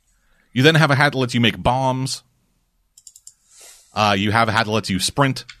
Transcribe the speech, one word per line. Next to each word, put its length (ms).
You 100
then 120
have 160
a 40
hat 160
that 60
lets 160
you 80
make 200
bombs. 600
Uh, 240
you 140
have 160
a 60
hat 140
that 40
lets 180
you 100
sprint. 440